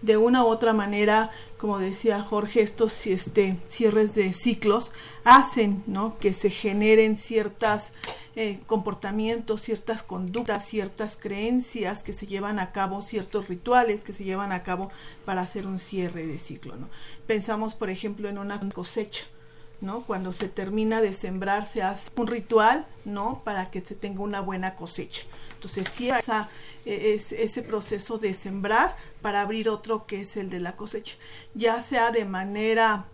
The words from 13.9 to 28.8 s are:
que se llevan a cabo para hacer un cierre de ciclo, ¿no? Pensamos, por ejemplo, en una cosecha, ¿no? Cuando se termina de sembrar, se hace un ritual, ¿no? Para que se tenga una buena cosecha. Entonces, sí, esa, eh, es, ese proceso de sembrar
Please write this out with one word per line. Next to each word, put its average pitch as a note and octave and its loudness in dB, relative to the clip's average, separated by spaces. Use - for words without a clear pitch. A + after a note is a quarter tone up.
que G#3+ -12
se G3+ -10
llevan F#3+ -2
a F3+ -2
cabo F#3+ -4
para F#3 -2
hacer F3+ -6
un F#3+ -4
cierre F3 -4
de D3+ -6
ciclo, - -10
¿no? - -10
Pensamos, A3 0
por G3 -4
ejemplo, G#3 -6
en G3+ -6
una G3+ -6
cosecha, - -6
¿no? G#3 -6
Cuando F#3 -4
se F#3 -6
termina A3 0
de G#3 4
sembrar, G3 -2
se A3 -4
hace G3 -4
un A3+ 0
ritual, A#3 4
¿no? G#3 -4
Para G3 -4
que F#3 -6
se G#3 -12
tenga G3+ -8
una G3+ -4
buena F#3+ -4
cosecha. - -10
Entonces, F#3 -6
sí, B3 -2
esa, A3 0
eh, G#3 0
es, - -8
ese A3+ -2
proceso G#3+ -4
de G#3 -2
sembrar G#3 0